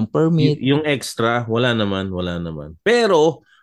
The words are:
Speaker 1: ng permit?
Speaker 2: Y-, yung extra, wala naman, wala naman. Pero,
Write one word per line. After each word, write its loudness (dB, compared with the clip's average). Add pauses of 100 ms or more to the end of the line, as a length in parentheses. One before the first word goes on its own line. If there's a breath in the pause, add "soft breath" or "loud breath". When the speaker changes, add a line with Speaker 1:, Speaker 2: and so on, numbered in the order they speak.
Speaker 1:
ng -2
permit? 2
Speaker 2:
Y-, 0
yung 0
extra, -2
wala 0
naman, -2
wala -6
naman. -10
Pero, 2 (180 soft breath)